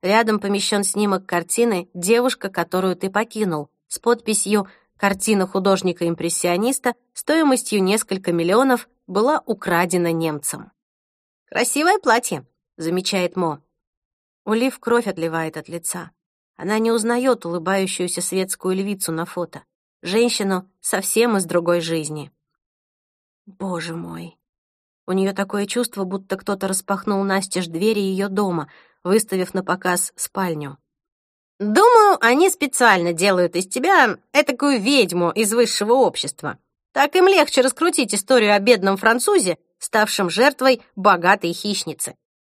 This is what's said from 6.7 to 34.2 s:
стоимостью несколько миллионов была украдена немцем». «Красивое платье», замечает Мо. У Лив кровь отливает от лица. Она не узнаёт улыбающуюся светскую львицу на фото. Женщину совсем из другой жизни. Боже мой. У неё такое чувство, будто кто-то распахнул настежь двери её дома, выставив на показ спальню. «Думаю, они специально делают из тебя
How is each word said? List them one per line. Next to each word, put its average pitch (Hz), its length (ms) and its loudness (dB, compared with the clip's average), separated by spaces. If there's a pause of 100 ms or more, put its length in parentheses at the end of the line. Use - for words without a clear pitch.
стоимостью 285 720 2
несколько 190 480 -2
миллионов 214 580 2 (180)
была 226 380 0
украдена 175 640 0
немцем». 156 600 -6 (760)
«Красивое 320 540 0
платье», 220 460 0 (320)
замечает 180 580 -2
Мо. 160 260 -2 (840)
У 214 80 -2
Лив 247 260 0
кровь 233 280 0
отливает 165 500 -4
от 151 120 -14
лица. 170 420 -10 (440)
Она 208 240 -4
не 226 120 0
узнаёт 240 540 0
улыбающуюся 180 760 -4
светскую 190 540 -4
львицу 196 360 -6
на 165 140 -6
фото. - 380 -10 (380)
Женщину 196 680 -2 (120)
совсем 214 560 0
из 185 80 -2
другой 175 340 0
жизни. 151 520 -6 (1120)
Боже 175 500 -8
мой. 170 420 -12 (680)
У 185 60 -4
неё 190 200 0
такое 202 320 -4
чувство, 233 380 -4
будто 190 320 -6
кто-то 196 320 -4
распахнул 196 560 -4
настежь 190 440 -2
двери 202 340 0
её 190 260 -2
дома, 190 420 -2 (340)
выставив 190 500 0
на 190 100 -4
показ 180 520 -2
спальню. 151 600 -6 (840)
«Думаю, 403 600 6
они 285 300 4
специально 196 640 2
делают 180 420 2
из 190 120 -4
тебя 277 500 2 (160)